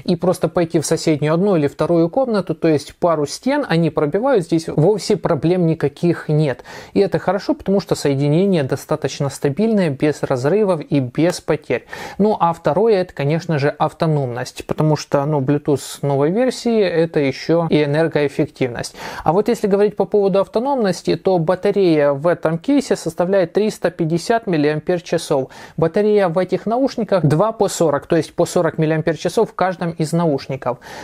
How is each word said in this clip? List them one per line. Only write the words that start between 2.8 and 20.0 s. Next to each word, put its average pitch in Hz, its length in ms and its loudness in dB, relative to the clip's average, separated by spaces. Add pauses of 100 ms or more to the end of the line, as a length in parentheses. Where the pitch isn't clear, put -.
пару 156 300 0
стен 269 420 -2
они 165 220 2
пробивают, 190 540 0
здесь 165 240 -2
вовсе 180 500 2
проблем 170 480 0
никаких 160 640 -2
нет. 151 340 0 (300)
И 196 60 2
это 185 180 0
хорошо, 190 340 -2
потому 196 280 -2
что - 140 -4
соединение 147 680 2
достаточно 139 640 -4
стабильное, 190 640 0
без 143 320 -2
разрывов 156 580 0
и 143 200 0
без 147 420 -2
потерь. - 420 -4 (320)
Ну 208 240 2
а 170 140 2
второе, 185 480 2
это, 175 100 -8
конечно 151 460 -2
же, 143 180 0
автономность, 139 920 -2
потому 156 280 2
что, 139 320 0
ну, 151 140 0
Bluetooth 143 640 -2
новой 139 280 2
версии, 233 500 0
это 165 380 0
еще 160 520 0
и 151 120 4
энергоэффективность. 147 1120 -2 (300)
А 160 80 2
вот 202 160 2
если 226 180 0
говорить 202 300 2
по 196 80 0